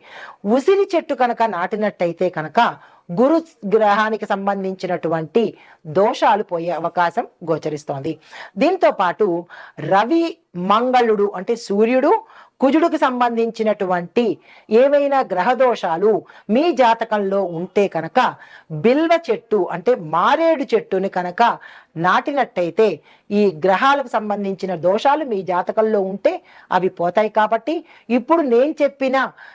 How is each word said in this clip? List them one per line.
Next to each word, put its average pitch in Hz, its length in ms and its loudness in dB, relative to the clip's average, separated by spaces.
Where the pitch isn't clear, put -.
ఉసిరి 381 500 2
చెట్టు 311 180 -2
కనుక 233 300 0
నాటినట్టయితే 185 880 -2
కనుక 160 640 -4
గురు 277 300 2
గ్రహానికి 214 500 0
సంబంధించినటువంటి 190 1300 -4
దోషాలు 214 560 2
పోయే 170 260 -6
అవకాశం 170 580 -2
గోచరిస్తోంది. 151 680 -6
దీంతో 320 340 2
పాటు 175 540 -2
రవి, 240 580 0
మంగళుడు 214 800 2
అంటే 196 200 -4
సూర్యుడు, 254 680 2
కుజుడికి 294 360 2
సంబంధించినటువంటి 226 1400 -2
ఏవైనా 277 500 4
గ్రహ 190 340 0
దోషాలు 202 680 0
మీ 294 220 2
జాతకంలో 214 720 0
ఉంటే 180 440 -2
కనుక 160 480 -2
బిల్వ 285 480 2
చెట్టు 196 400 -2
అంటే 180 240 -2
మారేడు 247 800 0
చెట్టుని 190 340 -2
కనుక 180 500 -2
నాటినట్టయితే 202 1040 0
ఈ 202 340 2
గ్రహాలకు 254 420 2
సంబంధించిన 202 680 -4
దోషాలు 214 500 0
మీ 208 160 -4
జాతకంలో 196 600 0
ఉంటే 202 420 -2
అవి 180 180 2
పోతాయి. 180 400 0
కాబట్టి 226 560 -2
ఇప్పుడు 262 320 2
నేను 277 400 2
చెప్పిన 269 500 -2